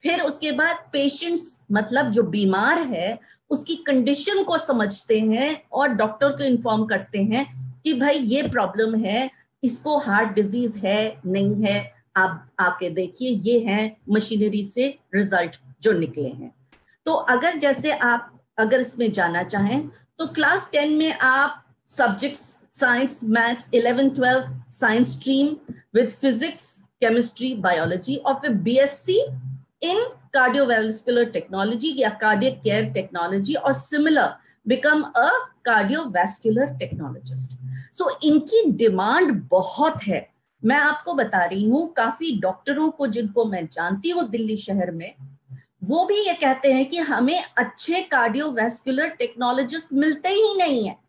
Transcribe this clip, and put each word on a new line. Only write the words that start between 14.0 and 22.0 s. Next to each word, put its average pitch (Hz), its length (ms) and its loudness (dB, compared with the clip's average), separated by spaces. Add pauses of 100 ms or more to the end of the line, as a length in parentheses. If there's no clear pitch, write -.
machinery 208 540 0
से 269 360 -4 (160)
result 190 400 0 (260)
जो 220 100 4
निकले 147 380 -2
हैं। 127 260 -14 (500)
तो 320 80 0
अगर 311 420 0
जैसे 277 360 0
आप - 520 -2 (140)
अगर 220 220 2
इसमें 240 320 -2
जाना 175 320 0
चाहें 220 460 -2 (280)
तो 320 100 -6
class 311 440 0
ten 294 220 2
में 311 240 0
आप 269 480 2 (220)
subjects 247 720 -2 (180)